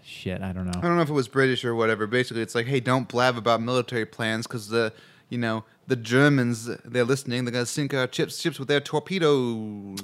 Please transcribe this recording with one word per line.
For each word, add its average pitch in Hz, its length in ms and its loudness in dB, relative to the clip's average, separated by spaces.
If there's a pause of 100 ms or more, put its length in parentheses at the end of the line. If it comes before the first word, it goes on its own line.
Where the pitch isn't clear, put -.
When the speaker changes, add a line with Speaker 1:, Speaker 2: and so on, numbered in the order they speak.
Speaker 1:
shit, - 380 -8
I 95 100 -4
don't 92 140 -4
know. 90 120 -4
Speaker 2:
I - 40 -4
don't 170 160 2
know 170 40 4
if 156 80 2
it 151 40 -2
was 135 160 0
British 131 340 2
or 120 120 -2
whatever. 110 320 2
Basically, 117 340 0
it's 110 140 -6
like, 117 120 0
"Hey, 135 140 0
don't 127 260 0
blab 123 300 2
about 113 240 2
military 120 440 -2
plans 113 420 -4
'cause 110 200 -10
the, 110 240 0 (380)
you 127 80 -6
know, 113 260 -2 (240)
the 131 80 2
Germans, 120 680 4 (180)
they're 120 220 0
listening. 127 400 0
They're 120 80 -4
gonna 120 120 0
sink 139 280 -4
our 131 120 0
chips, - 360 -4
ships 170 180 -4
with 131 80 -6
their 143 140 4
torpedoes." 120 1200 0